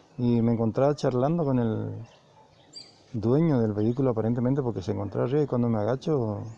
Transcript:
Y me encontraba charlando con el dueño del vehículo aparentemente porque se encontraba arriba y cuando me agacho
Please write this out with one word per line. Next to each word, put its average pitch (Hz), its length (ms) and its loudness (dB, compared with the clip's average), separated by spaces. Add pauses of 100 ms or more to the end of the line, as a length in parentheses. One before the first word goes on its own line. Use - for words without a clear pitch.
(180)
Y 120 220 4
me 117 120 4
encontraba 117 420 2
charlando 143 500 0
con 131 140 2
el 110 320 -2 (1200)
dueño 127 480 2
del 107 120 2
vehículo 120 380 0
aparentemente 120 520 0
porque 104 200 -4
se 104 100 -4
encontraba 101 340 -4
arriba 147 160 0
y 139 40 0
cuando 120 220 0
me 110 100 0
agacho 113 600 -2 (180)